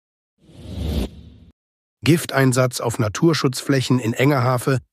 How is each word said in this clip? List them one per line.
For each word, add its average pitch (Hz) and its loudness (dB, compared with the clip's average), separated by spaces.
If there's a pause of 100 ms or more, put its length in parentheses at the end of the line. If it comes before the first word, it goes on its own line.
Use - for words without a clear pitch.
(2000)
Gifteinsatz 131 2
auf 120 -4
Naturschutzflächen 131 0
in 117 -2
Engerhafe 131 0 (120)